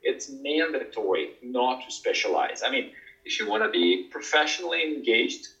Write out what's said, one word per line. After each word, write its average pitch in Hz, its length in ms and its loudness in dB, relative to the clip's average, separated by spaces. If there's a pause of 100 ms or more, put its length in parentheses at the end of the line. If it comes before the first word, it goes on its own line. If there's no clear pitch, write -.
it's - 280 -2
mandatory 135 1000 -2 (100)
not 123 420 0
to - 80 -12
specialize. - 720 0
I 127 60 2
mean, 131 220 -2 (340)
if - 120 -4
you 107 80 -2
wanna 107 220 2
be 87 420 4
professionally 165 760 0
engaged 131 640 0 (120)